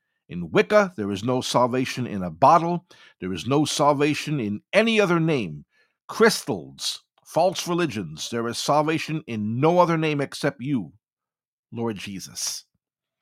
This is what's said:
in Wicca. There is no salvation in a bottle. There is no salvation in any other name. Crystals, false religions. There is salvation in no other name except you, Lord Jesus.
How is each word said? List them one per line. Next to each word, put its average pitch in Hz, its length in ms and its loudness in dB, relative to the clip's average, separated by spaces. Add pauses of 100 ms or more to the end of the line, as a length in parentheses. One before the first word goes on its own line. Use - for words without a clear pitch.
(300)
in 87 200 -8
Wicca. 208 460 2
There 101 160 -4
is 98 120 -4
no 127 180 0
salvation 123 680 0
in 98 160 -6
a 87 80 -6
bottle. 165 540 4 (340)
There 92 140 -6
is 82 120 -8
no 143 200 2
salvation 147 760 2
in 104 220 -4 (120)
any 220 260 4
other 175 200 4
name. 117 460 -2 (420)
Crystals, - 960 0 (220)
false 175 420 0
religions. 110 640 -4
There 117 180 -4
is 117 100 -6
salvation 156 680 0
in 113 320 -4
no 165 200 4
other 170 180 4
name 151 240 0
except 135 400 -4
you, 120 320 -4 (800)
Lord 113 260 -4
Jesus. - 680 -10 (580)